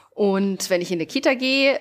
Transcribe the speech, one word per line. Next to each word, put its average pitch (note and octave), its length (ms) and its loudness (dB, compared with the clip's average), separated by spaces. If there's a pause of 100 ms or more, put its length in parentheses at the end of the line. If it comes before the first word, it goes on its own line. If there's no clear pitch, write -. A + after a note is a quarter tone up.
(140)
Und G3 540 0
wenn F3 140 0
ich F3+ 100 -6
in F3 60 -2
eine D#3+ 80 -4
Kita C#4 280 0
gehe, C4 460 2